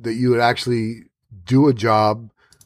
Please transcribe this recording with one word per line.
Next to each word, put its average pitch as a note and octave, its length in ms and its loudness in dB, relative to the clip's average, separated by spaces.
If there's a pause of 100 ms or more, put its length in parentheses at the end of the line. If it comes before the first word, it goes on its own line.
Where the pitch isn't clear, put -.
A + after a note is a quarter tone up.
that A2+ 160 -6
you B2+ 120 0
would A#2+ 100 2
actually A#2 640 -2 (400)
do C3+ 240 4
a C3 40 4
job, A2 580 0 (360)